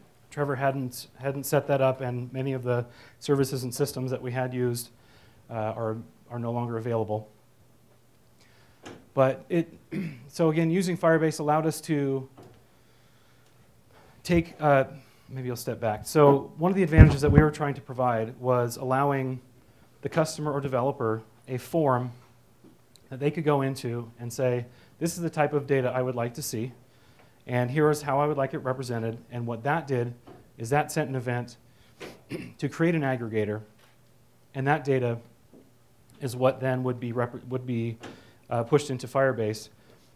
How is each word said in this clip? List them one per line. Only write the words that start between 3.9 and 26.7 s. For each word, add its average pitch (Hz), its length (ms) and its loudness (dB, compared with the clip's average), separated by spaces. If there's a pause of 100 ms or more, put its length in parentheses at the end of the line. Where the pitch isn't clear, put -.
that 131 100 -4
we 123 100 -6
had 127 220 -2
used, 120 360 -2 (600)
uh, 120 40 -12
are, 110 440 -4 (340)
are 120 80 -8
no 117 120 -4
longer 120 260 -4
available. 110 500 -2 (1900)
But 131 360 2
it, 170 180 0 (240)
<clears throat> 147 380 -8
so 165 200 2
again, 160 220 2
using 180 260 0
Firebase 160 440 4
allowed 151 240 2
us 160 160 -2
to 135 460 -2 (2000)
take, 170 380 2
uh, 139 240 6 (420)
maybe 131 220 -8
I'll 120 80 -4
step 120 240 -6
back. 107 260 -2
So 143 500 8
one 170 140 2
of 190 60 -2
the 190 60 4
advantages 151 360 8
that 143 120 2
we 147 100 8
were 151 100 4
trying 147 220 -2
to 123 80 -14
provide 120 580 -2
was 123 380 0
allowing 131 640 -2 (600)
the 143 60 -6
customer 151 460 -2
or 139 80 -2
developer 127 600 -2 (280)
a 127 80 -4
form 127 540 0 (1000)
that 131 100 -12
they 143 120 0
could 160 120 -4
go 143 200 4
into 120 540 -4
and 120 140 -10
say, 123 340 0 (340)
"This 170 180 -4
is 175 40 -8
the 165 80 -2
type 147 220 0
of 139 160 -2
data 131 220 2
I 127 120 -2
would 127 140 -2
like 120 200 -4
to 151 60 -10
see, 123 300 -6 (760)